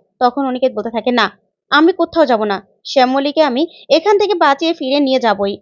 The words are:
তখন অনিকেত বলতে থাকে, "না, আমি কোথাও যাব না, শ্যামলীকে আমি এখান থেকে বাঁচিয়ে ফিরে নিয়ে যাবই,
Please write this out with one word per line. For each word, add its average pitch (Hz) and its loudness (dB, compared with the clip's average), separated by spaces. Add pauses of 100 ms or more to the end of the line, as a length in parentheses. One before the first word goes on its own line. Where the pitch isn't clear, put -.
(200)
তখন 247 0
অনিকেত 254 -2
বলতে 208 -8
থাকে, 233 -4
"না, 233 0 (460)
আমি 311 4
কোথাও 330 0
যাব 226 0
না, 202 -2 (280)
শ্যামলীকে 269 0
আমি 262 0 (260)
এখান 403 2
থেকে 403 0
বাঁচিয়ে 320 0
ফিরে 285 -2
নিয়ে 262 2
যাবই, 202 -2